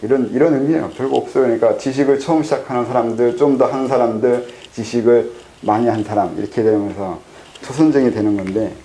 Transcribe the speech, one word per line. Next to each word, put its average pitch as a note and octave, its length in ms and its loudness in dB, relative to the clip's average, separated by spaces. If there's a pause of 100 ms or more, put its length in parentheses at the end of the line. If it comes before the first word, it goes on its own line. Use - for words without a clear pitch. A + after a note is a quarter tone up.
이런, A#2+ 300 0
이런 D3+ 220 4
의미예요. D3 380 0
별거 C3+ 260 -2
없어요. C3 280 0
그러니까 A2+ 320 2
지식을 C3+ 420 0
처음 D#3+ 240 0
시작하는 B2+ 420 -4
사람들, A#2+ 520 0
좀 C#3 200 4
더 B2 80 4
한 C3+ 220 -2
사람들, B2 600 0 (260)
지식을 A#2 600 2 (280)
많이 A2+ 260 0
한 A2 160 -2
사람 G#2 340 -2
이렇게 G#2 240 -6
되면서 G2 580 -2 (420)
초선정이 C#3 500 2
되는 G#2 260 0
건데 G2 480 -4